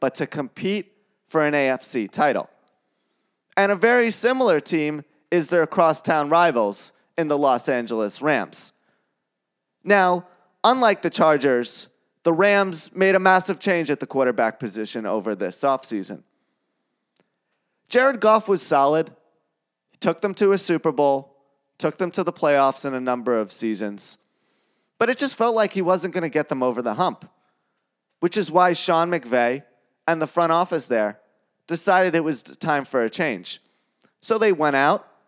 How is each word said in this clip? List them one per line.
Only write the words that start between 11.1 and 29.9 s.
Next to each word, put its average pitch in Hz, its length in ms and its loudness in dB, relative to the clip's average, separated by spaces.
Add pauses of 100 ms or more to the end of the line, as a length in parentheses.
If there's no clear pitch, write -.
the 170 120 2
Rams 190 600 2
made 190 200 4
a 190 40 6
massive 185 400 2
change 170 320 -2
at 143 80 -2
the 135 80 -10
quarterback 123 540 0
position 110 460 -8
over 104 280 -4
this 92 280 -8
offseason. 107 600 -4 (1700)
Jared 254 320 2
Goff 214 260 4
was 196 160 0
solid, 151 480 2 (920)
took 165 180 -2
them 196 140 -4
to 202 180 2
a 196 60 2
Super 165 340 -2
Bowl, 139 420 -2 (440)
took 156 180 -4
them 185 140 -4
to 185 120 -4
the 170 100 -4
playoffs 139 520 2
in 139 80 -6
a 131 80 -6
number 123 400 -2
of 104 100 -4
seasons. 101 680 -8 (800)
But 233 100 0
it 247 80 0
just 269 180 -4
felt 233 200 0
like 214 180 0
he 196 80 -4
wasn't 180 320 0
gonna 165 160 -4
get 147 220 -2
them 131 120 -4
over 123 200 -2
the 113 120 -4
hump, 151 340 -4 (920)
which 170 160 -2
is 190 140 -2
why 175 240 4
Sean 165 360 0
McVay 127 540 -2 (420)